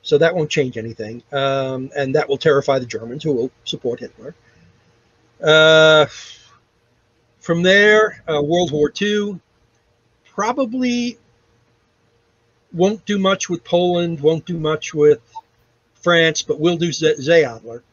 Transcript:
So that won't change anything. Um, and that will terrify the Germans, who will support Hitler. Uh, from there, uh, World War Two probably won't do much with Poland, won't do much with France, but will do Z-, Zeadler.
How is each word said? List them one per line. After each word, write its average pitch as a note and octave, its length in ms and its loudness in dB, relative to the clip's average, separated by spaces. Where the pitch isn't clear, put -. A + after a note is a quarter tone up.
So - 160 0
that D#3+ 180 2
won't D3+ 140 -4
change B2+ 280 -4
anything. A2+ 440 -12
Um, C3+ 640 -4
and C#3 200 -4
that D3+ 120 0
will C#3 100 -2
terrify C#3 420 0
the B2 60 -8
Germans, A#2 380 -12
who D#3 100 -2
will B2+ 180 -4
support B2 340 -8
Hitler. B2 340 -16
Uh, D#3 640 6
from E3+ 240 -2
there, G#3 640 4
uh, D3 140 -2
World D#3+ 300 0
War D3 180 0
Two G#3 500 -4
probably A#3+ 920 -4
won't F#3+ 320 -2
do G#3 140 -4
much F#3+ 300 0
with E3+ 140 -6
Poland, F3 560 0
won't D#3 260 0
do F3 120 -8
much D#3 360 -4
with D3 260 4
France, E3 460 0
but D3 180 -6
will E3 180 0
do E3 140 -2
Z-, D#3 280 0
Zeadler. B2 640 0